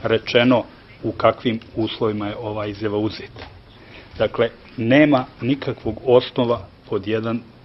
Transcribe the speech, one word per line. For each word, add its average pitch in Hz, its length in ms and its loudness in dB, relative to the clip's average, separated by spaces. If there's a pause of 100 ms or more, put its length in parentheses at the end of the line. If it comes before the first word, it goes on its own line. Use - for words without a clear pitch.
rečeno 120 600 4 (400)
u 113 80 -2
kakvim 113 480 0 (160)
uslovima 107 520 -4
je 104 80 -6
ova 107 300 -6
izjava 104 320 -4
uzeta. - 480 -6 (720)
Dakle, 117 320 0 (280)
nema 131 480 4 (160)
nikakvog 120 640 -4
osnova, 123 600 2 (240)
pod 101 180 -4
jedan 113 340 -2 (240)